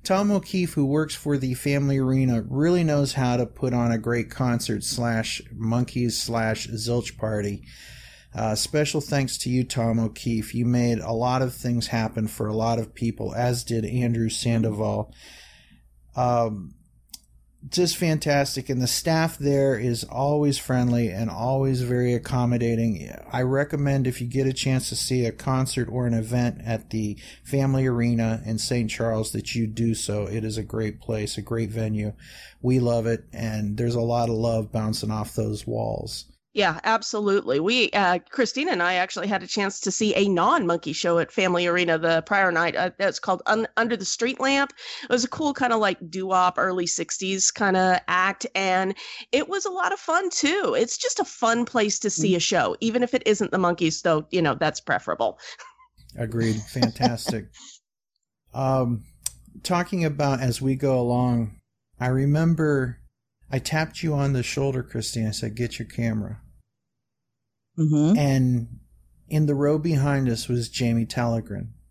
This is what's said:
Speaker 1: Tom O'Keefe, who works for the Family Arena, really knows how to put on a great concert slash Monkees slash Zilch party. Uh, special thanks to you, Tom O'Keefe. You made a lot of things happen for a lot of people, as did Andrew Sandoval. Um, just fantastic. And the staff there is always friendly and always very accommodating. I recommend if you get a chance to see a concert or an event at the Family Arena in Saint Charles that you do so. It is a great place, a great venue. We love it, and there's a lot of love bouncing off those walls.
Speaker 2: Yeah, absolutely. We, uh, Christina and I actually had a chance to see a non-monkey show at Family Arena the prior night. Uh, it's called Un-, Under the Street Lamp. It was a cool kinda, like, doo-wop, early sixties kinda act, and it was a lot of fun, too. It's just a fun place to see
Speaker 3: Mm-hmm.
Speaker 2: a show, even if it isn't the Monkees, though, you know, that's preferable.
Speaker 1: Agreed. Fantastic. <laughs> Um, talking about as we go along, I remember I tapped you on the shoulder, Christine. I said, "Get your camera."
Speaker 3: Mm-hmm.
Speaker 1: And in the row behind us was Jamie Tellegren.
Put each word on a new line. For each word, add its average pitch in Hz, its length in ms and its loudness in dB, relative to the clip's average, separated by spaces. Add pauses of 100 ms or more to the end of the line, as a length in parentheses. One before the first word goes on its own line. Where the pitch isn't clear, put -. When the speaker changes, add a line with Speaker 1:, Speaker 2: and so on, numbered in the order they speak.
Speaker 1:
Tom 202 280 2
O'Keefe, 185 420 0
who 143 120 2
works 147 300 0
for 147 220 -2
the 131 160 -2
Family 139 440 0
Arena, 131 500 2
really 160 360 2
knows 147 300 2
how 123 240 2
to 123 80 0
put 127 280 -4
on 120 180 2
a 113 60 2
great 117 320 -2
concert 117 540 -2
slash 117 580 -2 (140)
Monkees 117 580 0
slash 113 560 -2
Zilch 117 480 -4
party. 104 460 -4 (720)
Uh, 110 220 -2
special 151 460 0
thanks 139 380 -2
to - 100 -4
you, 123 140 2
Tom 117 360 0
O'Keefe. 113 560 -4
You 120 100 0
made 120 340 2
a - 120 -6
lot 123 300 0
of 127 120 -2
things 120 340 -2
happen 110 400 -2
for 107 200 -4
a 107 80 -4
lot 113 240 0
of 110 140 -6
people, 113 420 -4
as 120 280 0
did 113 220 -2
Andrew 117 440 0
Sandoval. 110 840 0 (1000)
Um, 117 580 0 (960)
just 175 280 0
fantastic. 143 720 0
And 127 120 0
the 123 60 2
staff 160 520 0
there 139 380 4
is 117 260 -2
always 143 560 0
friendly 120 500 2
and 104 200 -4
always 131 520 0
very 123 320 2
accommodating. 117 960 0 (220)
I 127 100 -2
recommend 139 640 0
if 127 160 -2
you 120 60 -6
get 131 180 0
a 131 80 0
chance 131 360 -2
to 123 60 -8
see 127 300 0
a 113 60 0
concert 131 600 -2
or 123 140 -2
an 120 80 2
event 117 500 0
at 113 280 -4
the 104 260 -4 (260)
Family 135 440 2
Arena 117 580 2
in 110 140 -4
Saint 117 320 -2
Charles 113 400 -2
that - 240 -6
you 117 120 0
do 113 280 0
so. 104 320 -4
It 107 180 -4
is 110 120 -4
a 110 60 -4
great 110 380 -4
place, 107 360 -4
a 110 40 -6
great 113 300 -4
venue. 107 420 -2 (480)
We 127 180 4
love 117 280 2
it, 113 260 -2
and 107 440 -4
there's 120 180 0
a 117 60 0
lot 117 280 0
of 117 60 0
love 113 360 0
bouncing 107 400 -2
off 107 240 -4
those 107 300 -2
walls. 110 600 -6 (280)
Speaker 2:
Yeah, 180 300 2
absolutely. 208 760 2
We, 220 320 2
uh, 180 260 4 (140)
Christina 269 400 0
and 190 100 0
I 180 140 2
actually 190 320 -2
had 196 160 -2
a 180 40 -14
chance 196 340 -2
to 196 100 -2
see 214 240 0
a 202 120 4
non-monkey 175 640 2
show 170 260 2
at 160 120 -2
Family 180 360 2
Arena 170 320 2
the 165 240 2
prior 196 280 2
night. 165 240 2
Uh, 180 220 0
it's 196 220 0
called 185 260 0
Un-, 220 220 2 (100)
Under 233 180 2
the 190 100 -10
Street 240 340 -2
Lamp. 277 340 2 (300)
It 254 80 -16
was 240 120 4
a 254 40 -2
cool 294 260 -2
kinda, 240 240 2
like, 202 220 2 (100)
doo-wop, 185 480 2
early 180 300 0
sixties - 640 -2
kinda 185 560 4
act, 185 480 0
and 190 400 0 (360)
it 277 160 2
was 381 180 -4
a 415 40 -2
lot 370 240 -2
of 392 60 -6
fun, 349 320 0
too. 302 440 0
It's 233 220 0
just - 220 -4
a 370 60 0
fun 233 400 0
place 214 340 0
to 214 100 -2
see 185 200 0
Speaker 3:
Mm-hmm. 180 80 4
Speaker 2:
a - 20 0
show, 135 400 2
even 226 240 0
if 240 100 -2
it 254 140 0
isn't 214 240 2
the 185 80 0
Monkees, 175 420 2
though, 156 300 2
you 180 100 2
know, 143 140 2
that's 151 240 0
preferable. - 580 -2 (800)
Speaker 1:
Agreed. 113 460 0
Fantastic. 120 880 -2
<laughs> - 1040 -20
Um, 131 480 2 (580)
talking 175 420 0
about 143 380 2
as 123 180 0
we 135 160 0
go 131 240 2
along, 120 600 0 (400)
I 123 80 0
remember 143 920 2 (520)
I 131 80 0
tapped 156 420 -2
you 156 140 0
on 139 180 2
the 127 80 2
shoulder, 135 400 -2
Christine. 113 460 -4
I 107 40 -2
said, 107 240 -6
"Get 117 220 -4
your 113 100 -8
camera." 110 540 -4 (1400)
Speaker 3:
Mm-hmm. 156 400 4
Speaker 1:
And 127 640 2 (500)
in 156 160 2
the 147 80 2
row 143 240 2
behind 143 520 2
us 117 180 -2
was 120 220 -2
Jamie 117 360 0
Tellegren. 113 680 -4 (180)